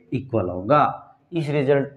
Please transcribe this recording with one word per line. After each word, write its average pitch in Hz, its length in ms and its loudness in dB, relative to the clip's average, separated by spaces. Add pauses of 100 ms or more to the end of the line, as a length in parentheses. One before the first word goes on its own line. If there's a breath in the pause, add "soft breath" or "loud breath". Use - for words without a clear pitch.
(180)
इक्वल 101 320 -2
होगा। 104 680 0 (140)
इस 160 180 -4
रिजल्ट, 139 480 2